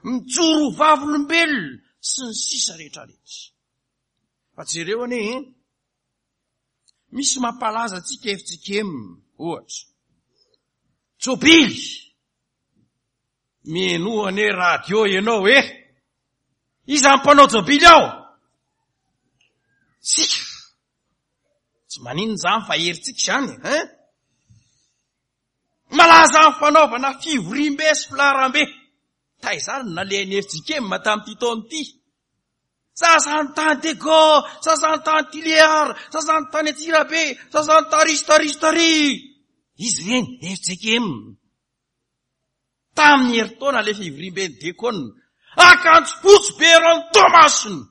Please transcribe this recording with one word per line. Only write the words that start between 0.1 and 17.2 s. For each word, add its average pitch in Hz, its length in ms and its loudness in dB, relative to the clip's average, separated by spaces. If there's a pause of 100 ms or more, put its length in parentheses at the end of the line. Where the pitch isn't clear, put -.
vavolombelona. 294 1040 -2 (180)
Sy - 260 -10
ny 226 80 -14
sisa - 440 -8
rehetrarehetra. - 760 -20 (1000)
Fa 156 100 -20
jereo 170 380 -8
anie, 247 180 -8 (140)
eh? 262 60 -12 (1700)
Misy 269 280 -6
mampalaza 226 580 -8
antsika - 340 -14
F 190 120 -10
J 170 140 -18
K 196 220 -8
M, 214 100 -8 (480)
ohatra. - 480 -14 (1400)
Jobily. 277 800 0 (1600)
Mienoha 185 640 -6
anie 208 220 -2
radio 180 560 -2
ianao, 202 400 -2
eh? 269 180 4 (1200)
Iza 277 300 2
ny - 20 -2
mpanao 277 300 6